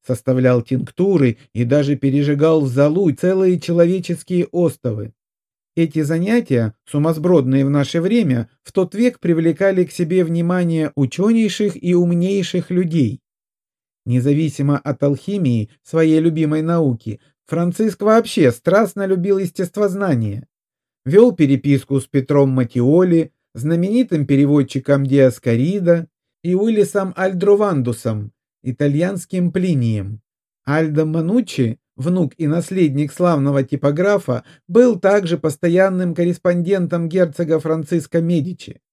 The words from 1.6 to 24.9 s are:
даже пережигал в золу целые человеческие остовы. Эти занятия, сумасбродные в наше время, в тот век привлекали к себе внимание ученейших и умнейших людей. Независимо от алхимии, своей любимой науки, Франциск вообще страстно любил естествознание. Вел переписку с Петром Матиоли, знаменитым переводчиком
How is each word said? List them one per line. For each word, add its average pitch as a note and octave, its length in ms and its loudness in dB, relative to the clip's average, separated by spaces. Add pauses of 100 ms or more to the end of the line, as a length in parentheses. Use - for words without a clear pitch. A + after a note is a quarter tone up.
даже C#3 320 0
пережигал D3 640 0
в C#3 80 -2
золу D3 420 2
целые F#3 480 0
человеческие F3 880 0
остовы. A2+ 680 -4 (600)
Эти D#3+ 260 0
занятия, D#3+ 720 0 (100)
сумасбродные D3+ 800 0
в C#3 60 -2
наше C#3+ 300 -2
время, E3+ 500 0 (120)
в - 100 -20
тот F3+ 220 -2
век A#3+ 260 0
привлекали F3 640 0
к F3+ 80 -12
себе F3+ 320 0
внимание E3+ 720 -2
ученейших G3+ 840 0
и F3 120 0
умнейших F3 760 0
людей. D#3+ 500 0 (840)
Независимо C#3+ 720 0
от C#3 240 -6
алхимии, C#3+ 680 -2 (120)
своей D#3+ 380 2
любимой D#3 420 0
науки, D#3 580 -2 (260)
Франциск F3 560 -2
вообще A3 480 2
страстно G3 560 0
любил F#3+ 320 0
естествознание. F3+ 1080 -4 (580)
Вел G#3 280 4
переписку C#3 680 0
с - 60 -14
Петром C#3 440 0
Матиоли, C#3+ 800 2 (220)
знаменитым E3+ 720 0
переводчиком C#3 800 0